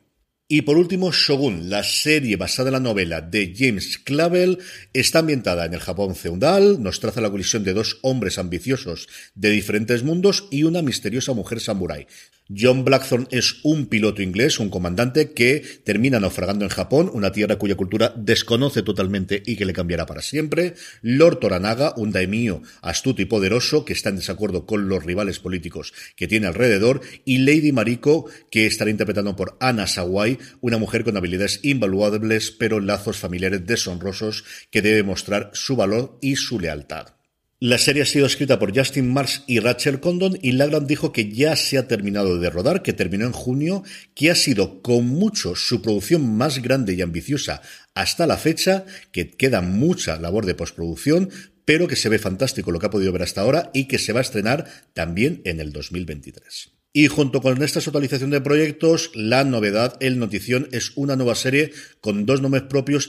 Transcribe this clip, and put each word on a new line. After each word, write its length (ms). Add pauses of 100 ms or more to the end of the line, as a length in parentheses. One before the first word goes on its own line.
(520)
Y 100
por 160
último, 340
Shogun, 580
la 140
serie 500
basada 360
en 20
la 80
novela 400
de 360
James 420
Clavell, 600 (340)
está 280
ambientada 440
en 100
el 40
Japón 380
feudal, 640
nos 160
traza 220
la 100
colisión 320
de 100
dos 300
hombres 340
ambiciosos 720 (280)
de 140
diferentes 520
mundos 480
y 140
una 180
misteriosa 520
mujer 260
samurái. 480 (440)
John 320
Blackthorne 460
es 320
un 240
piloto 360
inglés, 360
un 120
comandante 640
que 280 (220)
termina 340
naufragando 460
en 80
Japón, 420
una 160
tierra 240
cuya 220
cultura 400
desconoce 640
totalmente 640
y 80
que 100
le 80
cambiará 320
para 160
siempre. 540 (260)
Lord 380
Toranaga, 580
un 140
daimyo 520 (200)
astuto 400
y 40
poderoso 580
que 80
está 160
en 80
desacuerdo 500
con 220
los 160
rivales 340
políticos 560 (220)
que 100
tiene 220
alrededor. 540 (220)
Y 140
Lady 320
Mariko, 580 (220)
que 160
estará 240
interpretando 460
por 240
Anna 260
Sawai, 520 (220)
una 160
mujer 280
con 120
habilidades 460
invaluables 880
pero 300
lazos 360
familiares 480
deshonrosos 800 (300)
que 100
debe 220
mostrar 500
su 220
valor 440
y 140
su 240
lealtad. 560 (480)
La 140
serie 240
ha 60
sido 180
escrita 340
por 160
Justin 380
Marsh 340
y 120
Rachel 420
Condon 400
y 120
Landgraf 340
dijo 260
que 180
ya 260
se 200
ha 100
terminado 540
de 80
rodar, 320
que 140
terminó 320
en 60
junio, 520 (300)
que 160
ha 40
sido 460
con 260
mucho 480
su 280
producción 440 (120)
más 240
grande 320
y 80
ambiciosa 580 (320)
hasta 340
la 120
fecha, 480 (260)
que 160
queda 320
mucha 580
labor 280
de 80
postproducción, 760 (380)
pero 200
que 100
se 120
ve 100
fantástico 540
lo 60
que 80
ha 40
podido 220
ver 120
hasta 180
ahora 320
y 140
que 100
se 160
va 60
a 20
estrenar 420 (300)
también 500
en 160
el 100
dos 220
mil 140
veintitrés. 640 (220)
Y 140
junto 340
con 220
esta 160
actualización 520
de 100
proyectos, 720
la 300
novedad, 560
el 180
notición, 540
es 240
una 180
nueva 220
serie 340 (300)
con 260
dos 140
nombres 240
propios 440